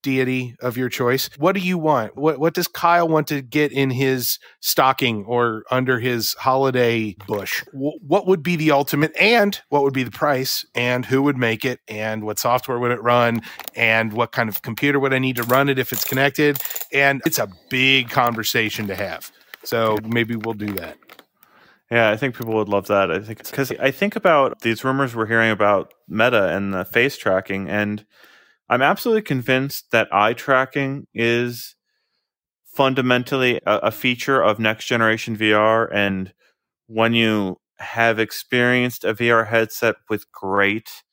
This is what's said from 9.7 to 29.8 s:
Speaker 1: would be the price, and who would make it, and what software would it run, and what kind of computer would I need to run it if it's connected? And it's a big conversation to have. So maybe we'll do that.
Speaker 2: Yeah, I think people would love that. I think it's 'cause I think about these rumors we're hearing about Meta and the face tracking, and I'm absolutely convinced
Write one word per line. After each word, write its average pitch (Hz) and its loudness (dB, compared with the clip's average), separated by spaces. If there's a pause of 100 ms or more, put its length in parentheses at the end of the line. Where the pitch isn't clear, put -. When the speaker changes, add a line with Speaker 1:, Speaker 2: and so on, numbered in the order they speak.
Speaker 1:
would 139 2
be 131 0
the 113 -8
price, 135 -2 (120)
and 123 0
who 131 2
would 143 2
make 113 -2
it, 127 -4
and 110 -6
what 107 -6
software 123 0
would 120 0
it 113 -4
run, 120 2 (340)
and 113 2
what 117 -2
kind 113 -2
of - -8
computer 139 0
would 135 0
I 131 0
need 131 -2
to 123 -4
run 131 2
it 135 0
if 127 -4
it's - -6
connected? 139 0 (340)
And 139 2
it's 151 0
a 104 -2 (200)
big 131 2
conversation 113 0
to 98 -6
have. 90 -8 (320)
So 110 0
maybe 117 -2
we'll 110 -6
do 104 -6
that. 87 -10 (920)
Speaker 2:
Yeah, 117 4
I 107 0
think 127 -4
people 113 -4
would 107 0
love 101 0
that. 98 2
I 82 -2
think 107 -10
it's - -14
'cause 135 -4
I 135 2
think 202 -2
about 156 2
these 113 -2
rumors 135 0
we're 110 -2
hearing 113 2
about 101 2 (120)
Meta 107 2
and 98 -2
the 92 -4
face 123 0
tracking, 95 -2
and 104 -4 (640)
I'm 123 2
absolutely 208 2
convinced 135 -2